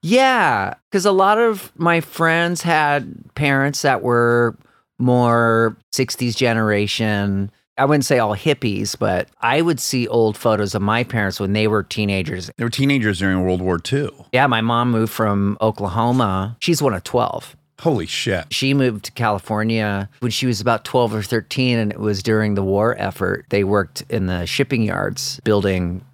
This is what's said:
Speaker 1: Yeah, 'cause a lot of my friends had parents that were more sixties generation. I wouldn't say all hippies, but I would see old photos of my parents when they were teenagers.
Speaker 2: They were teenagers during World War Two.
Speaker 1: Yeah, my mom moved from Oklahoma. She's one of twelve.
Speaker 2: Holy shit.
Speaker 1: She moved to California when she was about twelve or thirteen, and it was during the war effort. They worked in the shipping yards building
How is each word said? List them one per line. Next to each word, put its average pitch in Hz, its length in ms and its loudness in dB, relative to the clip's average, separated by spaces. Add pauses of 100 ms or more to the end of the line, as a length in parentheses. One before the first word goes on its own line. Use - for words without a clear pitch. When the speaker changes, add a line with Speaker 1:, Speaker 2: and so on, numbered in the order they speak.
Speaker 1:
Yeah, 196 680 4 (160)
'cause 190 160 0
a 208 40 4
lot 196 280 4
of 226 380 0
my 165 220 2
friends 165 600 0
had 147 500 0 (220)
parents 139 480 0
that 135 220 0
were 120 520 2 (440)
more 117 760 4 (160)
sixties 123 440 -4
generation. 104 1120 0 (300)
I 135 60 4
wouldn't 143 200 2
say 131 140 2
all 107 160 0
hippies, 104 600 -2
but 95 300 -2 (140)
I 127 200 0
would 165 180 0
see 120 280 -2
old 110 300 2
photos 101 380 0
of 101 80 -2
my 113 200 0
parents 104 360 -2
when 98 140 -2
they 107 140 2
were 107 140 2
teenagers. 92 760 -4
Speaker 2:
They 110 80 -6
were 117 60 -2
teenagers 127 480 0
during 92 260 0
World 92 200 0
War 90 160 0
Two. 139 320 -4 (200)
Speaker 1:
Yeah, 127 140 2
my 117 160 0
mom 120 300 0
moved 113 200 0
from 101 480 0
Oklahoma. 110 1000 0
She's 156 240 0
one 131 100 2
of 92 100 -6
twelve. - 520 -4 (260)
Speaker 2:
Holy 120 240 0
shit. 90 460 -4
Speaker 1:
She 139 240 0
moved 127 300 0
to - 80 -12
California 107 920 -2 (120)
when 123 120 -2
she 131 140 -4
was 113 160 0
about 113 240 0
twelve 117 300 0
or 107 80 -4
thirteen, 120 560 -2
and 104 120 -2
it - 80 -10
was 104 220 -2
during 107 320 2
the 98 100 0
war 101 360 2
effort. 95 500 -4
They 101 140 2
worked 98 440 -2
in 95 200 -2
the 87 180 -2
shipping 127 380 0
yards 98 600 -4
building 92 580 0 (120)